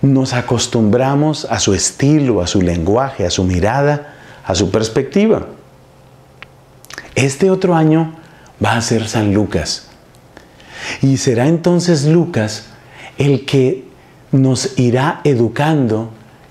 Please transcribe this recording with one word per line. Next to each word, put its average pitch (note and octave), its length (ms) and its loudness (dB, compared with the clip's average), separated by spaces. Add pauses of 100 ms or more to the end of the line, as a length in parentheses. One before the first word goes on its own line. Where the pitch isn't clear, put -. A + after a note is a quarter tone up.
nos C3+ 320 2
acostumbramos B2 1120 0
a A2 140 -4
su G2+ 140 2
estilo, C3+ 680 0
a F2 60 -2
su G2 140 0
lenguaje, F#2 640 0
a F2 40 0
su F#2+ 140 -2
mirada, B2+ 720 0 (280)
a F#2+ 120 -2
su F2+ 160 0
perspectiva. B2 760 0 (1700)
Este C3+ 340 0
otro F#3+ 260 2
año D#3+ 400 2 (480)
va A2 120 0
a A#2 60 -2
ser A2 260 -2
San G#2+ 260 0
Lucas. F#2 540 -2 (1120)
Y C3+ 160 2
será B2 300 0
entonces E3+ 580 0
Lucas D#3 600 0 (520)
el C3+ 280 0
que C3 400 0 (460)
nos C3 460 0
irá B2+ 460 0
educando A#2+ 880 0 (400)